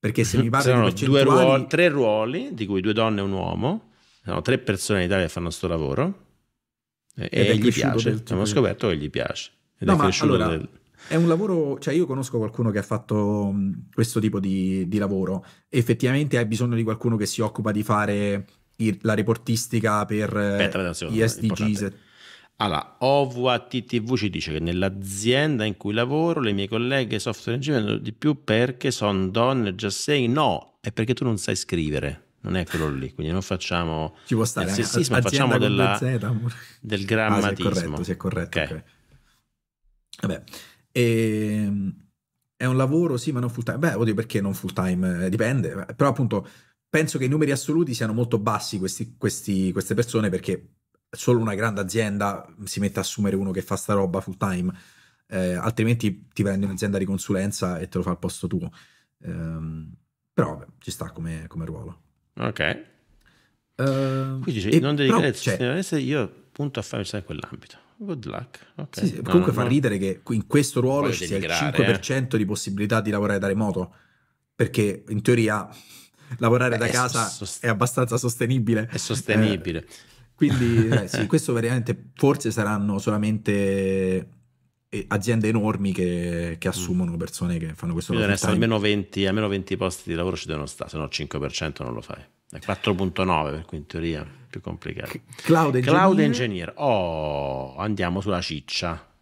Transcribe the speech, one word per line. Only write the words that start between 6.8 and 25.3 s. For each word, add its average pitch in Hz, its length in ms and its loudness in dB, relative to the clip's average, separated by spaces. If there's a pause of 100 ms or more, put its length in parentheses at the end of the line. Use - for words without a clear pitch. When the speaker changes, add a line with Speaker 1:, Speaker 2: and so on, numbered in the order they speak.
Speaker 2:
E, - 80 -8
Speaker 1:
Ed - 80 -6
Speaker 2:
e 104 180 4
Speaker 1:
è - 40 6
Speaker 2:
gli 107 60 4
Speaker 1:
cresciuto - 300 4
Speaker 2:
piace. 113 200 0
Speaker 1:
del 110 100 0
Speaker 2:
Abbiamo 92 240 -2
Speaker 1:
tipo 104 140 0
Speaker 2:
scoperto 113 300 0
che 85 80 0
gli 73 140 -4
piace. - 400 -6 (260)
Ed - 120 -2
Speaker 1:
No, 190 60 8
Speaker 2:
è - 20 6
Speaker 1:
ma 151 80 4
Speaker 2:
cresciuto - 300 4
Speaker 1:
allora, 85 220 2
Speaker 2:
del - 120 -6 (400)
Speaker 1:
è 156 60 -2
un 170 140 4
lavoro, 165 500 2
cioè 139 160 -4
io 170 120 4
conosco 131 320 -4
qualcuno 110 320 0
che 101 80 0
ha 98 40 0
fatto, 104 680 0
mm, 98 200 0 (200)
questo 117 280 0
tipo 104 200 0
di, 95 480 0
di 104 100 0
lavoro. 95 460 -2 (240)
Effettivamente 127 720 2
hai 120 80 2
bisogno 117 300 0
di 113 80 0
qualcuno 113 320 0
che 104 100 0
si - 140 -4
occupa 107 320 0
di 104 100 0
fare 104 640 0 (300)
il, 107 260 0
la 110 120 4
reportistica 107 880 0
per, 104 320 -2
eh, 101 160 2
Speaker 2:
Aspetta, 101 120 2 (140)
aspetta 90 100 -2
un 85 60 -4
secondo, 98 300 -4
Speaker 1:
gli 113 40 4
S 113 60 -2
D - 40 -12
Gs. - 40 -4
Speaker 2:
importante. 104 560 0 (640)
Allora, 90 380 -2
O 139 300 4
V 123 180 -2
A 120 140 4
T - 240 -6
T 120 160 0
V 120 160 0
ci 107 140 0
dice 80 220 -6
che 78 80 -2
nell'azienda 98 1040 0